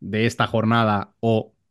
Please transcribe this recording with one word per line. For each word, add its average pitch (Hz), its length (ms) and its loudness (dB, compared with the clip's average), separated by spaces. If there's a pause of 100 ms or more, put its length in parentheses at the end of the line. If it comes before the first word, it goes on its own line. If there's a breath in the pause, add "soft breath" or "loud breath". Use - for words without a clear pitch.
de 107 260 -2
esta 110 200 -2
jornada 110 720 0
o 113 340 -2 (160)